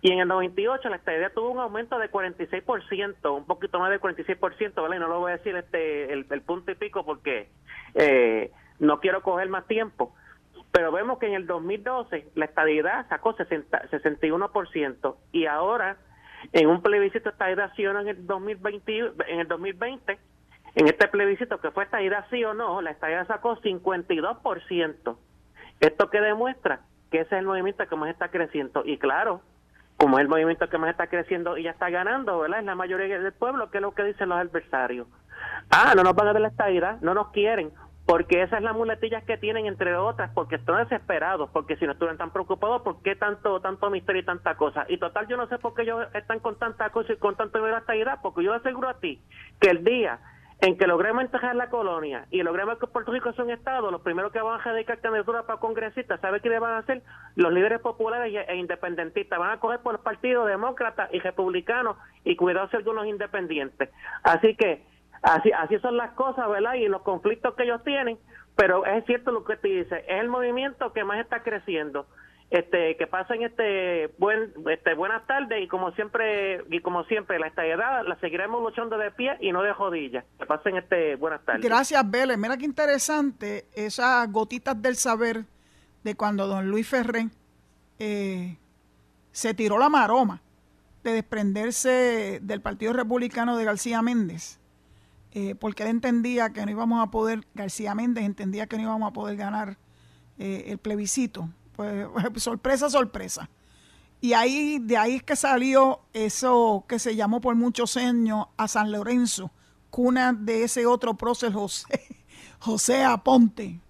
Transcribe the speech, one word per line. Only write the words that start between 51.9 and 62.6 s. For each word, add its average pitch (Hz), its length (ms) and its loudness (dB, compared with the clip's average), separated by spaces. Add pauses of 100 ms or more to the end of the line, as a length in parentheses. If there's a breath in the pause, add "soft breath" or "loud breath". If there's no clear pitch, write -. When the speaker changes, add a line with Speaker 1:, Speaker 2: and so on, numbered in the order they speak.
Speaker 1:
y 185 140 0
logremos 196 340 -2
que 240 80 -2
Puerto 233 260 -4
Rico 240 220 -2
sea 240 120 -4
un 240 60 -4
estado, 233 380 -4
los 170 120 -4
primeros 185 300 -2
que 226 100 -4
van 220 180 -4
a - 40 -10
radicar 226 360 -4
candidaturas 226 460 -2
para 220 140 -6
congresistas, 220 640 -4
¿sabe 202 200 -2
qué 233 80 -2
le 226 100 2
van 233 140 -2
a 226 60 -2
hacer? 247 220 -4 (340 loud breath)
Los 170 180 4
líderes 214 260 4
populares 233 540 -2
e, 202 180 -6
e 180 60 -4
independentistas 175 840 -4
van 180 120 0
a 220 80 -4
coger 240 200 -2
por 240 160 -4
el 208 60 -8
Partido 240 440 0
Demócrata 220 680 -2
y 180 60 -2
Republicano 185 800 -2 (260 loud breath)
y 175 120 2
cuidado 180 340 2